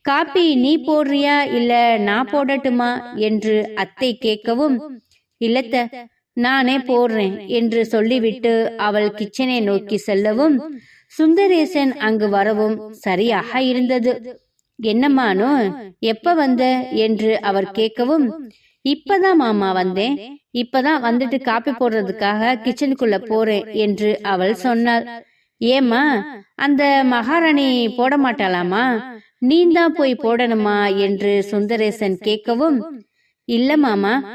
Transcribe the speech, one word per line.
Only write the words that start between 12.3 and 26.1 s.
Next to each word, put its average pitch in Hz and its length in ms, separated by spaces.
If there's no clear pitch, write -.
சரியாக 220 680
இருந்தது. 254 500
"என்னம்மானு, 233 720
எப்ப 226 360
வந்த?" 262 280
என்று 220 420
அவர் 196 300
கேட்கவும், 240 540
"இப்பதான் 359 540
மாமா 208 340
வந்தேன், 185 440
இப்பதான் 254 500
வந்துட்டு 247 360
காப்பி 240 320
போடுறதுக்காக 220 840
கிச்சனுக்குள்ள 247 600
போறேன்" 220 480
என்று 208 360
அவள் 196 320
சொன்னாள். 233 500
"ஏம்மா, 247 420